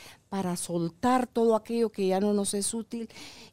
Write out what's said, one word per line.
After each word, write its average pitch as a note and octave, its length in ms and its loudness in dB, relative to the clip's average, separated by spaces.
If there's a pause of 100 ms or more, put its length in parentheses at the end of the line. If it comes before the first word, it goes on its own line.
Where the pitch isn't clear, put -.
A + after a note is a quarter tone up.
(280)
para F#3 280 -2
soltar F3+ 680 0
todo A3+ 300 2
aquello A3+ 340 -2
que G3 160 -2
ya F#3 140 2
no G#3 120 2
nos G3+ 220 0
es G3+ 200 -2
útil. A3+ 340 -8 (440)